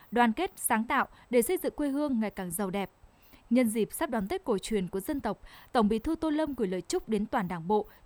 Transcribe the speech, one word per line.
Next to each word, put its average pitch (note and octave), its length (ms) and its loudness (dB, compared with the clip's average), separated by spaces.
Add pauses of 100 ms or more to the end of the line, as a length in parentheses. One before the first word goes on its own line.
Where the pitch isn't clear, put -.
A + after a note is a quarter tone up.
(120)
đoàn A#3 220 4
kết, F4+ 220 -2
sáng A3+ 280 0
tạo B3+ 240 0 (220)
để A#3+ 120 6
xây F4+ 220 0
dựng C4 120 -2
quê D4 140 0
hương C#4 300 0
ngày G#3+ 120 -2
càng F#3 200 -8
giàu F#3+ 180 -2
đẹp. F#3+ 220 -4 (580)
Nhân A#3+ 200 4
dịp G#3 220 0
sắp E4 180 -4
đón A3 180 -2
Tết F#4 160 -4
cổ G#3+ 140 0
truyền F#3+ 300 -2
của F#3+ 120 -4
dân C#4+ 200 -4
tộc, G#3 200 -4 (320)
Tổng A3 160 4
Bí G#3+ 120 2
thư D#4 160 -2
Tô D#4+ 140 -2
Lâm D4+ 240 0
gửi A#3 140 -2
lời F3+ 140 -2
chúc - 280 -4
đến G#3+ 160 0
toàn A3+ 220 -2
Đảng E3 200 -6
bộ, G#3+ 180 2 (200)